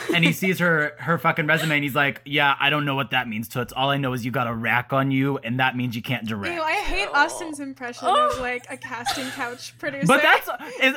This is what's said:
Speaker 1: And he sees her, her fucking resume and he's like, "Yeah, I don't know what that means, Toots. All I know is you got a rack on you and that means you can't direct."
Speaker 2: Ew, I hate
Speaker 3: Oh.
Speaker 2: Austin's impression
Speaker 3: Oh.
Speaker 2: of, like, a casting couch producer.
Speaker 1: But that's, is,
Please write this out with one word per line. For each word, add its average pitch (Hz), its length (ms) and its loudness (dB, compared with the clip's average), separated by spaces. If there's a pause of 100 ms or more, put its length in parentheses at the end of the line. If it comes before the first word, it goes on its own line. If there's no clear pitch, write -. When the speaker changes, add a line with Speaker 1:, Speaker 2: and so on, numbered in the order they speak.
(120)
Speaker 1:
And 170 120 4
he 170 80 4
sees 185 260 0
her, 160 400 2
her 160 180 0
fucking 160 300 0
resume 156 300 2
and 143 80 2
he's 131 100 -2
like, 139 320 2
"Yeah, 143 320 2
I 143 120 2
don't 147 140 0
know 143 120 0
what 135 160 -2
that 127 160 0
means, 113 200 -4
Toots. 120 240 -4
All 135 160 0
I 139 100 2
know 131 140 -2
is 120 140 -4
you 127 60 -2
got 123 160 0
a 117 40 -2
rack 117 400 0
on 135 200 2
you 135 260 2
and 120 220 -4
that 131 160 2
means 123 200 -2
you 117 60 -6
can't 117 240 -4
direct." 107 280 -4
Speaker 2:
Ew, 339 60 -4
I 311 120 -2 (100)
hate 381 300 -2
Speaker 3:
Oh. 285 80 4
Speaker 2:
Austin's 311 400 -2
impression 269 500 -6
Speaker 3:
Oh. 587 200 4
Speaker 2:
of, 523 100 -4
like, - 280 -6
a 262 80 -10
casting 254 540 -6
couch 247 480 -10
producer. 277 300 -4
Speaker 1:
But 285 140 6
that's, - 260 4 (340)
is, 262 140 4